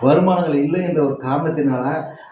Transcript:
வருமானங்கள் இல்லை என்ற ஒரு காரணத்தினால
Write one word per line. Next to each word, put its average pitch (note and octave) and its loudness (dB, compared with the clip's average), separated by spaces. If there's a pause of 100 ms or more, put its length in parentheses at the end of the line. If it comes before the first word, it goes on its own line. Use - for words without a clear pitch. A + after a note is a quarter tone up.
வருமானங்கள் E3 2
இல்லை E3+ -2
என்ற E3 0
ஒரு C3+ -2
காரணத்தினால C#3 -2 (480)